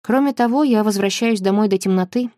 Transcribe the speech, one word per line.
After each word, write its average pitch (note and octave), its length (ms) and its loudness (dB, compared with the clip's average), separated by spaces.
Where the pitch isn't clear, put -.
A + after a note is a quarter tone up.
Кроме C4+ 320 0
того, A#3+ 300 0
я A#3 200 2
возвращаюсь G3+ 600 -2
домой G3+ 260 2
до F#3+ 80 0
темноты F#3+ 600 -2